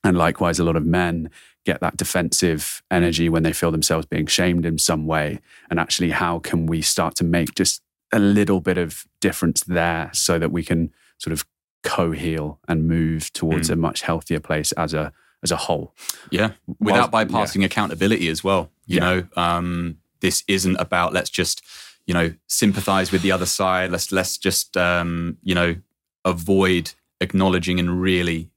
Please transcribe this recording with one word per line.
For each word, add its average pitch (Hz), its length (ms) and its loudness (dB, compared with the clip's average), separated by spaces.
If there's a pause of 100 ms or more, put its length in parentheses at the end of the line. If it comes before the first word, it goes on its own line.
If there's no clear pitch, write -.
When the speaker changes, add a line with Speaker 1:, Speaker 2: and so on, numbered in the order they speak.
Speaker 1:
And 92 140 4
likewise, 85 420 2
a 85 40 4
lot 82 120 2
of 78 80 0
men 85 460 0 (340)
get - 160 -2
that - 160 -2
defensive 85 920 -2
energy 85 380 2
when 80 140 2
they 80 100 2
feel 82 200 0
themselves 80 340 0
being 78 200 -2
shamed 87 400 2
in 80 120 -2
some 78 280 0
way. 78 340 -2 (300)
And 82 100 0
actually, 82 300 0
how 85 280 -2
can 82 280 -2
we 80 160 0
start 82 340 0
to 87 80 0
make 82 300 0
just - 280 0 (300)
a 117 60 2
little 101 420 4
bit 90 180 0
of 82 260 -6 (160)
difference 85 440 0
there 85 480 0
so - 260 0
that 82 140 0
we 85 100 -2
can 82 300 0 (260)
sort 80 140 -6
of 78 120 -4 (380)
co-heal 80 760 -2 (100)
and 80 200 0
move 80 440 0
towards 80 360 -2
Speaker 2:
Mm. 85 60 0
Speaker 1:
a - 20 0
much - 260 -2
healthier 80 380 -4
place 78 320 -4
as 80 220 -4
a, 76 180 -4 (300)
as - 100 -2
a 82 40 -2
whole. - 380 -4 (360)
Speaker 2:
Yeah, 107 220 0 (140)
Speaker 1:
Whilst - 140 -10
Speaker 2:
without 113 320 4
bypassing 110 480 0
Speaker 1:
yeah. 98 60 4
Speaker 2:
accountability 92 640 0
as 80 140 -4
well. 92 280 0 (160)
You 87 100 0
Speaker 1:
Yeah. - 80 4
Speaker 2:
know, 92 220 0 (100)
um, 87 640 -2 (220)
this - 280 0
isn't 92 280 2
about, 87 360 0
let's - 180 -2
just, - 320 -4 (440)
you 90 80 -2
know, 82 180 2 (160)
sympathize 95 640 2
with 90 100 2
the 95 100 2
other 92 140 0
side. 92 440 0
Let's, 90 220 -4
let's 92 260 -2
just, - 380 -2
um, 85 640 0
you 92 120 0
know, 87 220 2 (480)
avoid 90 680 2 (280)
acknowledging 90 580 0
and 90 220 0
really 87 560 0